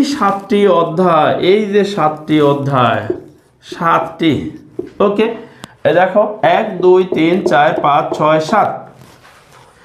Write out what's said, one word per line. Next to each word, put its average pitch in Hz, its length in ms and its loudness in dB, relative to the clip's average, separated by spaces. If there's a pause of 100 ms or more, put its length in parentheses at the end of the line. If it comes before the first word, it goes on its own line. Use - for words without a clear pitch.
(140)
সাতটি 196 460 -2 (220)
অধ্যায়, 160 500 2 (200)
এই 214 100 2 (120)
যে 202 80 2 (120)
সাতটি 151 420 -2 (160)
অধ্যায়, 127 500 0 (680)
সাতটি, 165 600 -2 (720)
ওকে, 208 200 0 (640)
এই 160 100 0
দেখো 185 240 2 (360)
এক, 226 80 -2 (160)
দুই, 180 200 4 (140)
তিন, 160 180 2 (160)
চার, 147 180 4 (160)
পাঁচ, 147 200 2 (120)
ছয়, 156 240 2 (100)
সাত, - 200 2 (1160)